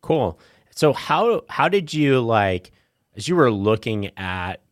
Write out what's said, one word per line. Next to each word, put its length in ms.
Cool. 380
So 200
how, 540
how 220
did 240
you, 280
like, 500
as 120
you 80
were 160
looking 640
at 440